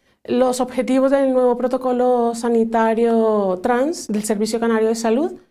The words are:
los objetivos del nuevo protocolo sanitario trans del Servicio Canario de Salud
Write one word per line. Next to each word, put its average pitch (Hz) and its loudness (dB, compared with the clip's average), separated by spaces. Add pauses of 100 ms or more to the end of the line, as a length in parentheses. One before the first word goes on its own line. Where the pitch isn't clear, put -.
(280)
los 247 0
objetivos 262 0
del 269 2
nuevo 247 2
protocolo 247 0
sanitario 226 0
trans 254 -2
del 208 -2
Servicio 220 -2
Canario 226 0
de 226 0
Salud 233 -2 (180)